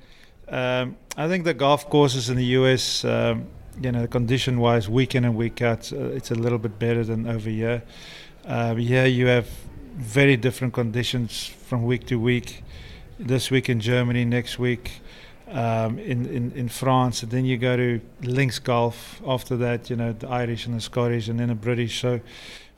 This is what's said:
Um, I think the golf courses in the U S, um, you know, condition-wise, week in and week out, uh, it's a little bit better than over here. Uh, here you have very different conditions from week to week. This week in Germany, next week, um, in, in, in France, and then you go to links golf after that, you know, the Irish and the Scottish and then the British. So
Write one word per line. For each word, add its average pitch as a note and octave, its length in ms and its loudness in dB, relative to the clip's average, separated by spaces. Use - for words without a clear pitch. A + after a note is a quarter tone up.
Um, B2+ 480 -2
I D#3 120 -2
think F3+ 160 0
the E3 100 2
golf C#3 340 2
courses C3+ 420 4
in B2+ 60 2
the B2+ 100 2
U C3 200 4
S, - 380 2
um, A#2 420 0
you B2+ 100 -2
know, A#2+ 160 0
condition-wise, A#2+ 800 2
week B2 280 2
in B2 100 4
and A#2+ 100 2
week A2+ 280 -2
out, A#2 320 0
uh, - 20 -6
it's C3 200 -6
a A#2+ 40 0
little A#2 240 0
bit G#2+ 200 -6
better A#2 260 0
than A2+ 220 -2
over A2+ 220 -4
here. A2+ 340 -2
Uh, A#2 280 0
here B2 320 4
you B2+ 220 4
have B2 180 4
very C#3 400 6
different A#2+ 380 0
conditions A#2 720 -2
from - 380 -4
week A#2+ 240 0
to B2+ 120 0
week. A#2+ 420 0
This C3 320 0
week C3 200 2
in A#2 100 2
Germany, B2 440 2
next A#2+ 340 -2
week, B2 420 -2
um, A#2 500 0
in, B2+ 280 -4
in, B2 260 -4
in B2 160 -4
France, B2+ 540 0
and A2+ 80 -8
then C3 140 0
you B2+ 120 2
go B2+ 200 2
to A#2+ 240 2
links B2+ 360 0
golf - 680 -2
after B2+ 320 -2
that, A#2+ 300 -2
you B2 80 -4
know, A#2 160 -2
the A2+ 160 -10
Irish A#2+ 380 -2
and A#2+ 80 -4
the A2+ 60 -4
Scottish A#2+ 480 -2
and A#2 100 -2
then A#2+ 100 0
the A#2+ 60 0
British. A2+ 460 -2
So B2 200 0